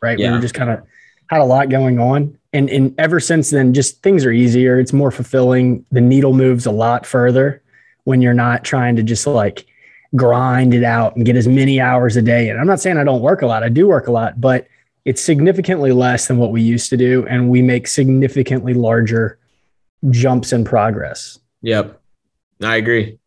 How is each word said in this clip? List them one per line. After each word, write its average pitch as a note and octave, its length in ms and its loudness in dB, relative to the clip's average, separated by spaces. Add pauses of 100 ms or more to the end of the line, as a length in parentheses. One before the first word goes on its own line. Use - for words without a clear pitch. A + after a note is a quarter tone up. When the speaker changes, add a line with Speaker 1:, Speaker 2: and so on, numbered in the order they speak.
Speaker 1:
right? A#2 160 -4
We G#2 60 -2
Speaker 2:
Yeah. A#2+ 80 -2
Speaker 1:
were A#2+ 80 -2
just B2 140 -6
kinda A#2+ 280 -4 (460)
had D#3+ 120 0
a C#3 40 2
lot C3+ 240 2
going C3 300 0
on. C#3 380 0 (160)
And, C#3 180 0
and C3+ 280 0
ever D#3+ 220 0
since D#3+ 300 0
then, C3 240 2
just - 280 -2
things F#3+ 220 2
are A#2+ 80 0
easier. B2 480 2
It's B2 120 -2
more C#3 180 2
fulfilling. B2+ 840 0
The B2+ 80 2
needle C3+ 320 4
moves C3 340 2
a A2+ 40 -2
lot A2+ 360 -2
further C3 560 0 (420)
when B2+ 180 2
you're B2 120 2
not A#2+ 300 0
trying B2 320 -2
to A2+ 60 0
just, A2 240 -2
like, A2 400 -2 (500)
grind B2+ 560 2
it A#2+ 120 2
out A#2 320 -2
and A2+ 100 0
get B2 100 2
as A#2 100 0
many C3+ 340 2
hours B2 360 0
a A#2+ 60 2
day. A#2 260 0
And G#2+ 100 -6
I'm C#3+ 80 -2
not F#3+ 140 0
saying F3+ 160 -2
I C#3+ 80 0
don't C3 160 0
work D#3 220 0
a C3 40 0
lot. A2+ 160 -2
I A#2 60 -2
do D3 180 2
work E3+ 220 0
a B2 40 -2
lot, A2+ 280 -4
but B2+ 260 0 (380)
it's - 180 -4
significantly E3 680 0
less B2 360 0
than B2+ 100 0
what A#2 120 0
we A2+ 120 0
used A#2 280 0
to C3+ 60 -2
do. B2+ 320 2
And B2 220 0
we B2 100 4
make B2 260 0
significantly C3 880 0
larger A2+ 640 -2 (720)
jumps B2 420 0
in A#2 120 0
progress. G#2 760 -4 (240)
Speaker 2:
Yep. G#2+ 380 -4 (640)
I A2+ 140 -2
agree. A2 500 -2